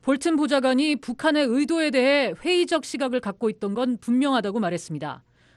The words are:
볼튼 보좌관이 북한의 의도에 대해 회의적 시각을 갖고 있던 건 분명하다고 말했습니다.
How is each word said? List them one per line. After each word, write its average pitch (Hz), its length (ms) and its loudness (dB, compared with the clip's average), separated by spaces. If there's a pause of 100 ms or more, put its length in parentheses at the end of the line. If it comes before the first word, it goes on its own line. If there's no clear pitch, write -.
볼튼 285 360 0
보좌관이 277 580 2
북한의 294 500 0
의도에 294 460 0
대해 262 480 2
회의적 349 460 0
시각을 254 340 -4
갖고 214 300 -4
있던 208 240 -6
건 247 260 -2
분명하다고 240 600 0
말했습니다. 160 640 -6 (340)